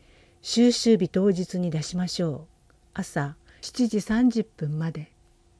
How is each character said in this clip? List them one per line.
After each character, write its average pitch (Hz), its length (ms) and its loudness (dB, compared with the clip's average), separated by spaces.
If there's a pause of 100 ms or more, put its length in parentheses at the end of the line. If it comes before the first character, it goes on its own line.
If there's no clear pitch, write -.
(420)
収 240 300 4
集 226 260 4
日 175 120 0
当 196 200 2
日 180 300 -2
に 175 100 -2
出 156 140 -2
し - 120 -10
ま 180 120 -2
し - 160 -4
ょ 160 80 0
う。 143 160 -10 (480)
朝 151 400 -6 (260)
七 - 260 -2
時 214 140 -2
三 233 300 2
十 226 120 0
分 151 360 -6
ま 165 100 -4
で。 156 220 -10 (480)